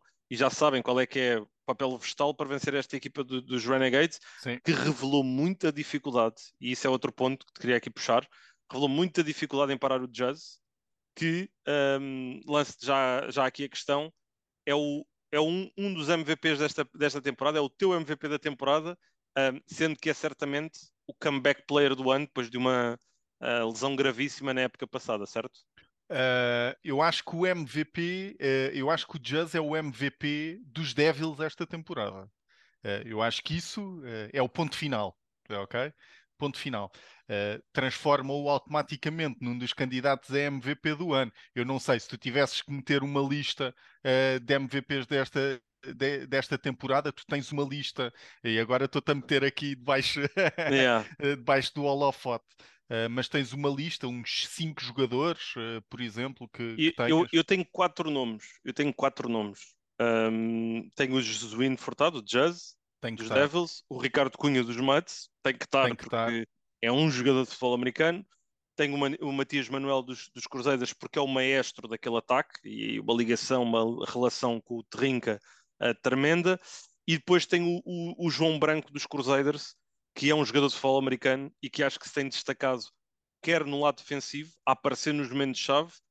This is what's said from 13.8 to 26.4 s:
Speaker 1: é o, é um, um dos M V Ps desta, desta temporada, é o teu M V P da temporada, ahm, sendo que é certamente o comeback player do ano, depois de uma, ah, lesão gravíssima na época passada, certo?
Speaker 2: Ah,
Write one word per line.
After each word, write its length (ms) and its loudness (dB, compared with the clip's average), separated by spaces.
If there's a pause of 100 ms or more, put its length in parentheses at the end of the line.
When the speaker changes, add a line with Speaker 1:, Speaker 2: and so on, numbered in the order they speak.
Speaker 1:
é 80 2
o, 320 0 (260)
é 80 4
um, 360 0
um 180 -2
dos 160 -2
M 140 2
V 120 0
Ps 220 0
desta, 360 -2
desta 280 0
temporada, 360 -2
é 40 4
o 80 -2
teu 240 2
M 100 0
V 120 -4
P 120 -8
da 100 -2
temporada, 600 0 (380)
ahm, 300 2
sendo 320 -2
que 120 -2
é 40 0
certamente 640 -6 (280)
o 80 -14
comeback 520 0
player 280 4
do 160 2
ano, 160 4
depois 240 -6
de 80 -6
uma, 400 2 (420)
ah, 240 0
lesão 320 -2
gravíssima 560 0
na 100 0
época 240 -4
passada, 400 -4
certo? 320 -8 (520)
Speaker 2:
Ah, 720 2